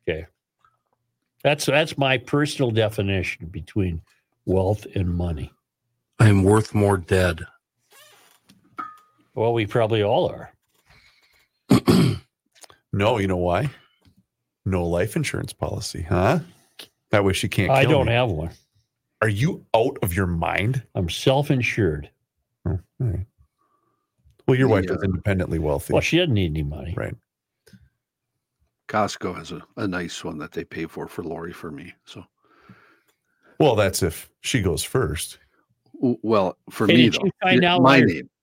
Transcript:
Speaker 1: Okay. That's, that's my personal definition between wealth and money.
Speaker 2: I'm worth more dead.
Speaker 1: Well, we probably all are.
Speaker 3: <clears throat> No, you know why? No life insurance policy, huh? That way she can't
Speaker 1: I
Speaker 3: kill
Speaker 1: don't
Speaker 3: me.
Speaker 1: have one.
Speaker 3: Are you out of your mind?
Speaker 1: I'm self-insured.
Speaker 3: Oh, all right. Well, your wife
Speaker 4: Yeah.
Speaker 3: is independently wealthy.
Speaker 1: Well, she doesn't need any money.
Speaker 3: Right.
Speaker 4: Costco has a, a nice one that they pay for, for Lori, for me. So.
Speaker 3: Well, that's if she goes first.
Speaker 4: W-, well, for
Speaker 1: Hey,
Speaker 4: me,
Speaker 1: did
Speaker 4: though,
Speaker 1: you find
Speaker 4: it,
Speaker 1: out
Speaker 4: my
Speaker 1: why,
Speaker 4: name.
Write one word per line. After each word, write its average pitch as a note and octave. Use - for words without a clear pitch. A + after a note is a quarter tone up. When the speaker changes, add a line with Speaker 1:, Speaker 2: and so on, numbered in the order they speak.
Speaker 1:
Okay. D#2+
That's, D3
that's D3+
my C3
personal C#3+
definition G2
between E2+
wealth F#2+
and F2+
money. F2
Speaker 2:
I'm G2+
worth G#2+
more G2+
dead. F2+
Speaker 1:
Well, A#2
we A2
probably A2
all B2+
are. -
Speaker 3:
<clears throat> -
No, G#2+
you G2
know F#2
why? F2+
No F#2
life E2+
insurance -
policy, -
huh? F#2
That G#2
way F#2+
she G#2
can't G2
Speaker 1:
I C3+
Speaker 3:
kill C#3
Speaker 1:
don't C3+
Speaker 3:
me. A#2
Speaker 1:
have A#2+
one. E2
Speaker 3:
Are A2
you B2+
out A#2
of E2+
your F#2+
mind? F2
Speaker 1:
I'm F2+
self-insured. A#2+
Speaker 3:
Oh, -
all C3
right. F#2+
Well, C3
your C3
wife G2
Speaker 4:
Yeah. F#2
Speaker 3:
is -
independently F#2
wealthy. D2
Speaker 1:
Well, -
she -
doesn't F3
need F2+
any D#2
money. C#2+
Speaker 3:
Right. -
Speaker 4:
Costco G2+
has F2
a, E2
a A2
nice F2
one D#2+
that D#2+
they E2+
pay E2
for, E2
for -
Lori, E2
for E2+
me. E2+
So. G2+
Speaker 3:
Well, C#3
that's G2
if -
she -
goes F2
first. D#2+
Speaker 4:
W-, A#2+
well, G#2
for -
Speaker 1:
Hey, G#2
Speaker 4:
me, A#2+
Speaker 1:
did -
Speaker 4:
though, G3+
Speaker 1:
you F3+
find F#3
Speaker 4:
it, F3+
Speaker 1:
out F3
Speaker 4:
my C3+
Speaker 1:
why, A#2+
Speaker 4:
name. F2